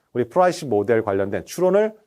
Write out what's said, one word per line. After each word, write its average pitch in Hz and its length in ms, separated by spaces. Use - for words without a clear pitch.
우리 120 160
프라이시 180 380
모델 110 360
관련된 98 420
추론을 196 500